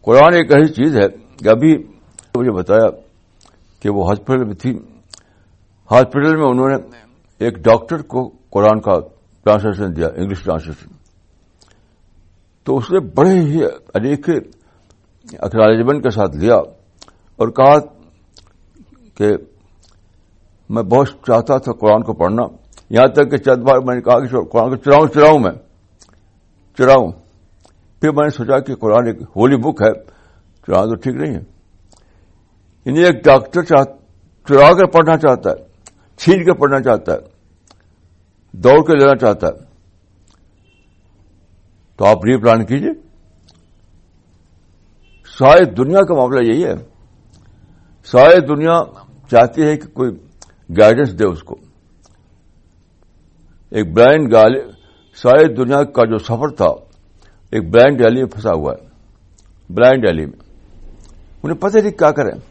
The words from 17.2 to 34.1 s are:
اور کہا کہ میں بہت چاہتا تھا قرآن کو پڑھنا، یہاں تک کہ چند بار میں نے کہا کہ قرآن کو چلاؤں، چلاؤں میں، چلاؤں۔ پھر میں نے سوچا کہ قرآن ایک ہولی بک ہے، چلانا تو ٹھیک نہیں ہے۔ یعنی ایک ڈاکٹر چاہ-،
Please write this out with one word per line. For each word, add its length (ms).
اور 120
کہا 300
کہ 140
میں 140
بہت 260
چاہتا 500
تھا 140
قرآن 300
کو 100
پڑھنا، 300
یہاں 160
تک 240
کہ 60
چند 260
بار 160
میں 160
نے 60
کہا 200
کہ 200
قرآن 300
کو 60
چلاؤں، 300
چلاؤں 320
میں، 140
چلاؤں۔ 340
پھر 120
میں 120
نے 60
سوچا 280
کہ 160
قرآن 320
ایک 160
ہولی 200
بک 260
ہے، 100
چلانا 180
تو 100
ٹھیک 200
نہیں 200
ہے۔ 200
یعنی 200
ایک 200
ڈاکٹر 380
چاہ-، 340